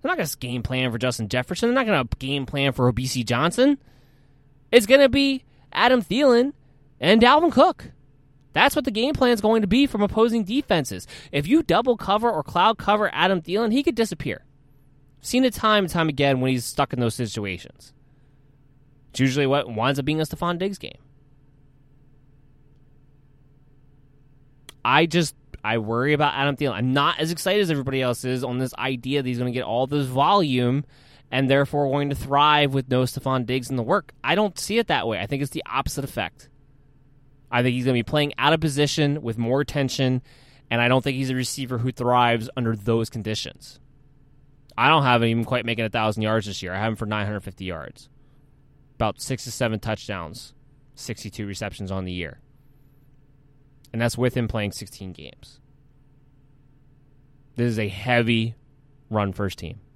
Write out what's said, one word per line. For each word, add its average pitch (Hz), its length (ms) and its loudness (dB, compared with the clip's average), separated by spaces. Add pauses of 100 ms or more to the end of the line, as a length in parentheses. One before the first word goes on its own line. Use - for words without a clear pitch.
They're 285 100 -4
not 359 60 -2
gonna 190 120 -4 (120)
game 120 240 -6
plan 131 260 -2
for 113 80 -4
Justin 120 300 -2
Jefferson. 127 400 -2
They're 247 80 2
not 262 100 0
gonna 147 220 0 (100)
game 135 260 -4
plan 139 280 0
for 123 160 2
Obese 127 340 -2
Johnson. 170 560 2 (920)
It's 226 140 8
gonna 269 220 8
be 269 360 0 (280)
Adam 240 300 4
Thielen 254 520 2 (440)
and 208 240 4
Dalvin 294 300 6
Cook. - 400 2 (600)
That's 233 220 4
what 294 100 0
the 254 60 -2
game 233 240 0
plan 247 160 4
is 233 100 2
going 220 200 4
to 208 80 0
be 254 180 4
from 208 160 0
opposing 220 400 2
defenses. 175 640 -2 (240)
If - 160 -2
you 294 160 4
double 233 340 2
cover 214 320 0
or 156 140 -2
cloud 196 360 2
cover 208 360 0
Adam 180 260 2
Thielen, 208 300 -2
he 269 140 0
could 294 100 2
disappear. 180 500 -4 (760)
Seen 254 240 0
it 247 100 2
time 214 300 2
and 160 80 -6
time 165 160 2
again 139 320 2
when 131 100 2
he's 123 140 -2
stuck - 280 -2
in 120 60 -4
those 120 160 0
situations. 101 760 -8 (1200)
It's - 100 -6
usually 135 260 2
what 135 260 0
winds 127 260 0
up 139 60 -4
being 151 160 -2
a 156 40 0
Stefon 170 340 -4
Diggs 190 200 -4
game. - 200 -16 (3750)
I 147 220 4
just, 165 280 0 (280)
I 113 160 -2
worry 117 340 -2
about 147 220 0
Adam 139 220 -2
Thielen. 139 180 -2
I'm 123 180 -2
not 143 280 0
as 160 100 -2
excited 190 320 0
as 175 80 0
everybody 135 320 -2
else 123 220 -2
is 127 200 -2
on 123 140 -4
this 131 160 -4
idea 131 480 -4
that 127 60 -4
he's 123 100 -2
gonna 123 120 -2
get 123 140 -4
all 120 220 -2
this 139 200 -2
volume 135 800 2 (460)
and 131 180 0
therefore 139 420 2
going 143 200 -2
to 143 60 -4
thrive 143 580 4
with 131 160 -2
no 127 120 2
Stefon 127 440 -2
Diggs 127 240 -4
in 135 60 -4
the 120 60 -2
work. 165 300 -2 (120)
I 143 100 2
don't 208 240 0
see 214 200 -2
it 233 100 0
that 120 180 0
way. 107 140 -2
I 98 60 -6
think 139 160 -4
it's 143 100 -8
the - 140 -8
opposite 135 380 -4
effect. - 440 -8 (1040)
I 120 120 2
think 123 120 2
he's 123 120 -2
gonna 131 80 2
be 120 80 0
playing 147 340 -2
out 139 160 2
of 160 80 2
position 147 600 0
with 113 160 -6
more 120 240 0
attention, 131 580 0 (500)
and 117 120 0
I 120 60 2
don't 127 140 4
think 135 140 -4
he's 131 140 -4
a 131 40 -2
receiver 127 440 -6
who 123 140 -2
thrives 120 640 2
under 113 180 -2
those 113 320 -2
conditions. - 720 -10 (960)
I 120 140 4
don't 156 120 6
have 123 200 4
him 117 60 2
even 113 180 0
quite 123 180 -2
making 117 220 -2
a - 20 -2
thousand 110 360 -2
yards 110 200 0
this 101 180 -10
year. 90 120 -8
I 95 40 -4
have 113 140 -2
him 107 40 -6
for 110 100 -6
nine 104 180 -4
hundred 104 160 -6
fifty 95 240 -14
yards. 82 460 -12 (840)
About 107 240 -2
six - 240 -8
to 113 80 -12
seven 110 260 -2
touchdowns, 101 760 -10 (420)
sixty-two - 500 -12
receptions 98 460 -8
on 95 120 -6
the 90 80 -8
year. 87 280 -10 (1500)
And 113 100 -2
that's 120 160 -2
with 123 180 0
him 120 120 -2
playing 104 240 -4
sixteen 98 400 -14
games. - 480 -20 (2000)
This 120 140 0
is 107 80 -2
a 107 100 -2
heavy 113 680 0 (520)
run 104 240 0
first 98 260 -6
team. 85 220 -14 (160)